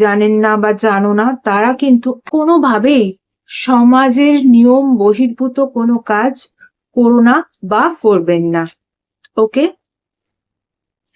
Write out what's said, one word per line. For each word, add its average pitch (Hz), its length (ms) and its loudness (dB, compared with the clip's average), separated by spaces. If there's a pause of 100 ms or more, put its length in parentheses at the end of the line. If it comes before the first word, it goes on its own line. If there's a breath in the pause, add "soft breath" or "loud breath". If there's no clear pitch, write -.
জানেন 214 300 0 (120)
না 214 60 0 (120)
বা 214 80 0 (140)
জানো 202 340 0
না, 226 80 0 (200)
তারা 208 260 0
কিন্তু 254 360 0 (240)
কোনোভাবেই 277 720 0 (440)
সমাজের 254 840 2 (200)
নিয়ম 247 300 4 (160)
বহির্ভূত 240 560 -2 (180)
কোনো 233 200 -2 (160)
কাজ 226 220 -2 (640 soft breath)
করো 240 320 2
না 247 80 2 (360)
বা 214 120 0 (200)
করবেন 170 400 0 (120)
না। 165 80 -4 (800)
ওকে, 262 220 -2 (1500)